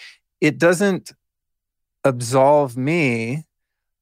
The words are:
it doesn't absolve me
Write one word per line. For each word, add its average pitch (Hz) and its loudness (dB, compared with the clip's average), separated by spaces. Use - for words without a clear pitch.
it 147 0
doesn't 175 0
absolve 131 2
me 131 -4